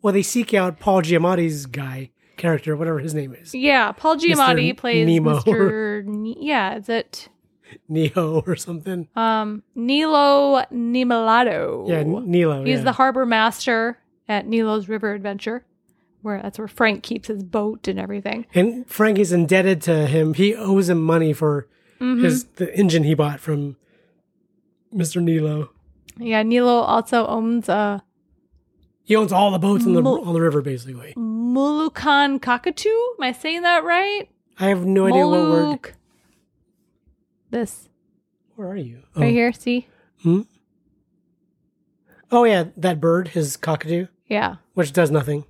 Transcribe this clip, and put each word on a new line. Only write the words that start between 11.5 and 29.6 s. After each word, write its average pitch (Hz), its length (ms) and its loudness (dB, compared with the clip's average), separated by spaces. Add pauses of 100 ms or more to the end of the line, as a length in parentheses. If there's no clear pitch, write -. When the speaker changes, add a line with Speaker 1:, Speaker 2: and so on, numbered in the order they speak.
Speaker 1:
Yeah, 165 100 0
N-, 175 320 -2
Nilo, 156 340 2
Speaker 2:
He's 254 140 0
Speaker 1:
yeah. 220 60 -4
Speaker 2:
the 254 80 2
harbor 262 340 0
master 226 720 0 (280)
at 208 200 -4
Nilo's 214 420 -2
River 214 240 -4
Adventure, 208 520 -8 (580)
where 208 180 -6
that's - 180 -12
where 214 100 -10
Frank 220 340 0
keeps - 260 -8
his 202 160 -6
boat 214 420 -4
and 190 140 -4
everything. 202 540 -8
Speaker 1:
And 233 340 0
Frank 214 300 0
is 185 140 2
indebted 180 500 2
to 156 240 0
him. 156 280 2
He 202 200 2
owes 196 340 0
him 170 140 2
money 160 300 2
for 147 360 -2 (320)
Speaker 2:
Mm-hmm. 247 240 0
Speaker 1:
his, 254 200 2
the - 300 -8
engine 170 300 4
he 151 80 2
bought 147 280 -2
from 143 360 -6 (1120)
Mister 175 300 -2
Nilo. 156 480 0 (480)
Speaker 2:
Yeah, 226 260 0
Nilo 240 360 4
also 226 480 0
owns 226 420 -2
a 202 340 -2 (1000)
Speaker 1:
He 208 120 0
owns 214 180 2
all 202 180 4
the 185 80 -2
boats 196 260 2